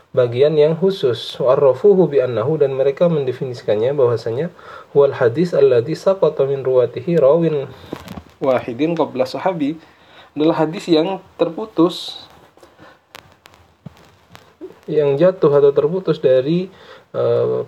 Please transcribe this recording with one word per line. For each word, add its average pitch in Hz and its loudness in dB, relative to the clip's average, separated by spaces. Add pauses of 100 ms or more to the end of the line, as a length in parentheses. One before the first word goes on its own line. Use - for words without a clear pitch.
(100)
bagian 127 2
yang 151 4
khusus. 160 -2
Wa'arrafuhu 143 4
bi 139 -10
annahu, 127 -2
dan 135 0
mereka 139 0
mendefinisikannya 131 -2
bahwasanya 120 -2 (420)
wal 139 2
hadis 135 0
alladzi 139 2
saqata 165 0
min 135 -4
ruwatihi 127 0
rawin 151 2 (720)
wahidin 131 -2
qabla 127 -4
sahabi, 156 -4 (580)
adalah 156 0
hadis 160 -8
yang 170 0 (220)
terputus, 170 -4 (2500)
yang 147 0
jatuh 175 2
atau 143 4
terputus 156 -2
dari, 147 2 (480)
eh, 120 -2